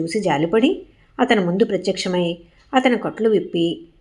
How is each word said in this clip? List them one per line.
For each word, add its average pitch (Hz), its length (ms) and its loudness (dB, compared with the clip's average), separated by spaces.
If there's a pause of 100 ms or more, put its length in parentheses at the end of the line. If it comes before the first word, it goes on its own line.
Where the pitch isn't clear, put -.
చూసి 165 200 -4
జాలిపడి 202 600 0 (380)
అతని 247 200 2
ముందు 185 240 2
ప్రత్యక్షమై 180 760 -2 (360)
అతని 254 240 2
కట్లు 214 300 -2
విప్పి, 170 540 0 (180)